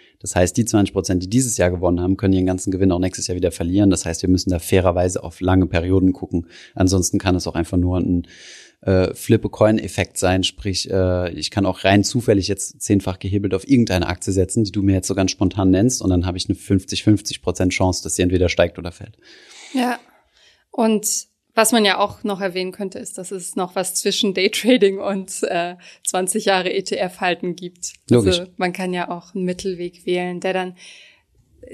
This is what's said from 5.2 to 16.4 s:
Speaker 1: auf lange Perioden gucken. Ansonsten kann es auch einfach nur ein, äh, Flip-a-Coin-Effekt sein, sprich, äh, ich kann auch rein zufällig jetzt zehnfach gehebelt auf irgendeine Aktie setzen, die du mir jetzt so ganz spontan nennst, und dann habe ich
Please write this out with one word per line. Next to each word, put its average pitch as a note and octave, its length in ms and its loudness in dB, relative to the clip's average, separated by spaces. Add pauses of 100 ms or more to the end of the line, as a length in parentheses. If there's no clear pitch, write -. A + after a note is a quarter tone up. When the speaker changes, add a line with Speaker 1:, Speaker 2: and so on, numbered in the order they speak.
Speaker 1:
auf - 180 -12
lange F#2 240 4
Perioden F#2 480 2
gucken. F2 340 -6 (280)
Ansonsten F#2 440 2
kann F#2 160 0
es F2 120 -2
auch E2 80 -6
einfach E2+ 220 -2
nur F2+ 220 2
ein, F2 280 0 (540)
äh, F#2 320 2
Flip-a-Coin-Effekt - 1040 0
sein, F#2 260 2
sprich, - 460 -4
äh, F2+ 440 0
ich - 180 -8
kann G2 140 0
auch F#2 180 -2
rein G2+ 200 6
zufällig G#2 440 0
jetzt - 340 -6
zehnfach G2 380 0
gehebelt G2 340 -2
auf F#2+ 140 -4
irgendeine G2+ 400 2
Aktie F#2 240 -4
setzen, F#2+ 320 2
die G2+ 80 -4
du G#2 100 -2
mir G2 120 4
jetzt F#2 140 0
so F#2+ 80 -2
ganz F#2+ 160 2
spontan F#2+ 380 2
nennst, G2+ 320 4
und F#2 80 0
dann F2+ 160 2
habe F2+ 120 -4
ich - 100 -8